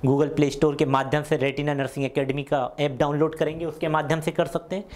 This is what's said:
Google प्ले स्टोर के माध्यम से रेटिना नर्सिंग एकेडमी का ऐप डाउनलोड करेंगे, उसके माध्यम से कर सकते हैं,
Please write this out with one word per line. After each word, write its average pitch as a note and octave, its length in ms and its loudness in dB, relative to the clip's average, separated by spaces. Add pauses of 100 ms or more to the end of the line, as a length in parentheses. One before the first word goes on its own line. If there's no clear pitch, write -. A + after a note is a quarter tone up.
Google C#3+ 300 4
प्ले D3 140 4
स्टोर D3+ 260 2
के D3+ 100 2
माध्यम C3+ 380 2
से D3+ 140 0
रेटिना C#3+ 360 0
नर्सिंग C3+ 320 -2
एकेडमी C3+ 380 -2
का C#3 360 -2
ऐप C#3+ 200 0
डाउनलोड D3+ 360 2
करेंगे, E3 300 -2
उसके D#3+ 220 -4
माध्यम D#3 340 0
से D#3+ 100 -2
कर E3 140 0
सकते - 300 -6
हैं, G3+ 80 -6 (120)